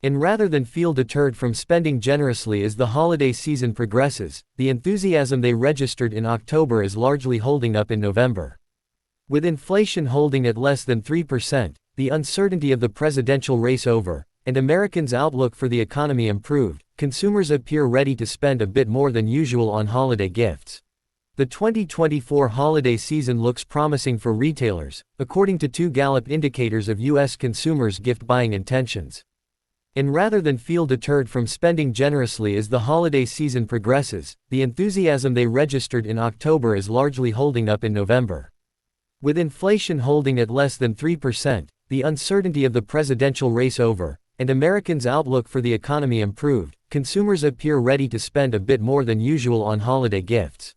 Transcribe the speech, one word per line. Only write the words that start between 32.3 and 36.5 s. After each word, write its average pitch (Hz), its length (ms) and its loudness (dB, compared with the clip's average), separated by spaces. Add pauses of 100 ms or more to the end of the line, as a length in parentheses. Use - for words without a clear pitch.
as 104 120 -2
the 120 100 0
holiday 143 460 2
season 123 420 -2
progresses, 113 720 -2 (120)
the 131 140 0
enthusiasm 147 720 2
they 120 140 2
registered 127 580 0
in 110 100 -4
October 117 600 2